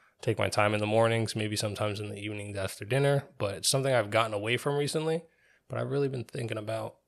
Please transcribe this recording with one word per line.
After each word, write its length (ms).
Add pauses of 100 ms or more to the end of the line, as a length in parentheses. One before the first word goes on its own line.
(200)
take 180
my 100
time 260
in 60
the 60
mornings, 480
maybe 220
sometimes 420
in 100
the 100
evenings 380
after 280
dinner, 400 (120)
but 180
it's 140
something 240
I've 180
gotten 220
away 240
from 200
recently, 480 (440)
but 120
I've 100
really 180
been 140
thinking 340
about 380 (140)